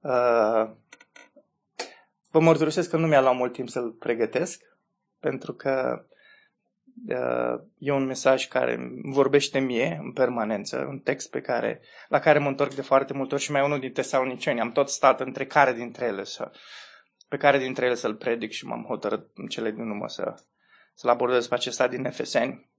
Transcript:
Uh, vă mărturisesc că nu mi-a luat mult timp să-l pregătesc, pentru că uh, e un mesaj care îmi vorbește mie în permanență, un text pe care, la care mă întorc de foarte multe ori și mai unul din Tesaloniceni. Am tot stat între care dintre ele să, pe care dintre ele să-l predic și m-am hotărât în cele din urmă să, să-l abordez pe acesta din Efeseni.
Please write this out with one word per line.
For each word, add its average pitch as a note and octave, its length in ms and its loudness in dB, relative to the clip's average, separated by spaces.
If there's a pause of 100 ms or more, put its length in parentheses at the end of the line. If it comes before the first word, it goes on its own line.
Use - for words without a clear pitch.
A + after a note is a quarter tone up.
Uh, A#2 680 4 (1600)
vă D#3+ 100 6
mărturisesc D#3+ 500 4
că E3+ 60 -2
nu D#3+ 100 2
mi-a D3 140 6
luat C3 160 4
mult B2 160 -2
timp B2 160 -8
să-l A#2+ 220 -6
pregătesc, A#2 720 -2 (560)
pentru C3+ 360 -6
că C3 500 -2 (1040)
uh, B2 520 -2 (180)
e C#3 140 -4
un C3+ 120 0
mesaj C3 440 2
care B2 260 0
îmi B2 380 -8
vorbește C3+ 460 4
mie C3+ 440 0
în B2 100 -10
permanență, A#2+ 760 -2
un C#3 100 -10
text C3+ 320 -4
pe - 100 -6
care, A#2 400 -2 (280)
la C#3+ 100 2
care D3 200 6
mă C#3+ 100 0
întorc C#3 260 -2
de C#3 80 -8
foarte C3+ 300 2
multe C3+ 220 -4
ori C#3 80 -2
și - 80 -6
mai C#3 140 2
unul C#3+ 160 0
din B2+ 120 -8
Tesaloniceni. B2+ 680 -2
Am A2+ 120 -2
tot C3+ 160 2
stat - 320 4
între C3+ 260 -6
care C#3 260 4
dintre A#2+ 320 -8
ele G2+ 200 -4
să, - 260 -10 (800)
pe D3 80 -6
care C#3 220 6
dintre B2+ 280 -2
ele B2 80 2
să-l A2+ 200 -4
predic A2 360 -4
și - 160 -12
m-am A#2 180 -8
hotărât G#2+ 500 -4
în - 120 -12
cele A2+ 240 -4
din A2+ 180 -8
urmă G#2 200 -6
să, - 260 -8 (600)
să-l - 160 -2
abordez B2 360 4
pe - 80 -2
acesta B2 340 0
din B2+ 160 -4
Efeseni. B2 760 -4